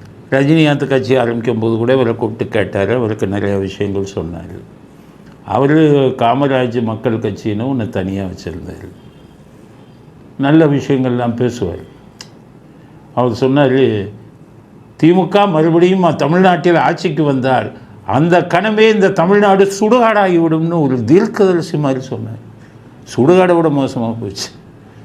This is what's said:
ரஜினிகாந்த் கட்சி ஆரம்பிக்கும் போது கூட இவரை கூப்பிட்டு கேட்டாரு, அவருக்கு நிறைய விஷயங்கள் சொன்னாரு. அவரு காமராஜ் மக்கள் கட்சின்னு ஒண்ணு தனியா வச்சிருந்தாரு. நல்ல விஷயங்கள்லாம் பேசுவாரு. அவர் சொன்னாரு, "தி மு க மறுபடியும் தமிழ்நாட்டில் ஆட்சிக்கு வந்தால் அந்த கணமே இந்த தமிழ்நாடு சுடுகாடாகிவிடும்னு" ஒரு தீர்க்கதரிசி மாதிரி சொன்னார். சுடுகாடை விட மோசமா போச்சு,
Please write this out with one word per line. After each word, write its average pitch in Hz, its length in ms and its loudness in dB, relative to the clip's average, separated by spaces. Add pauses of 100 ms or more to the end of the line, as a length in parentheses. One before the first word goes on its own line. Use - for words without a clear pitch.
(320)
ரஜினிகாந்த் 143 560 2
கட்சி 131 280 0
ஆரம்பிக்கும் 117 440 -2
போது 113 180 0
கூட 117 160 0
இவரை 120 220 0
கூப்பிட்டு 110 380 -6
கேட்டாரு, 98 420 -2
அவருக்கு 110 320 -4
நிறைய 101 300 -2
விஷயங்கள் 98 580 -4
சொன்னாரு. 85 440 -10 (840)
அவரு 143 720 2
காமராஜ் 127 680 0
மக்கள் 110 340 -4
கட்சின்னு 110 540 -6
ஒண்ணு 117 180 -4
தனியா 98 340 -6
வச்சிருந்தாரு. 87 680 -12 (1500)
நல்ல 151 300 4
விஷயங்கள்லாம் 127 680 -2
பேசுவாரு. 113 500 -4 (1300)
அவர் 123 160 0
சொன்னாரு, 127 800 2 (840)
"தி 160 180 4
மு 180 140 2
க 202 200 2
மறுபடியும் 170 680 2
தமிழ்நாட்டில் 175 600 2
ஆட்சிக்கு 156 480 0
வந்தால் 127 480 0 (340)
அந்த 165 360 2
கணமே 214 520 2
இந்த 196 180 2
தமிழ்நாடு 196 680 4
சுடுகாடாகிவிடும்னு" 180 1000 2
ஒரு 131 220 0
தீர்க்கதரிசி 180 720 2
மாதிரி 135 220 -2
சொன்னார். 110 400 -10 (760)
சுடுகாடை 180 400 4
விட 165 140 2
மோசமா 127 500 -4
போச்சு, 101 300 -10 (560)